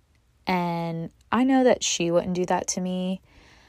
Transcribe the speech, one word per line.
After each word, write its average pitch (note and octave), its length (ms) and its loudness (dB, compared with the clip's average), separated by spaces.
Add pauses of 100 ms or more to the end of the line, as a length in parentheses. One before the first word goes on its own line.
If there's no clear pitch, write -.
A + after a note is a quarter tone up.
(460)
And E3+ 640 -4 (200)
I B3 140 2
know C4 180 4
that B3 220 4
she E3+ 260 0
wouldn't F3 220 2
do F3+ 140 -2
that F3+ 220 -2
to - 120 -4
me, F#3 400 -4 (480)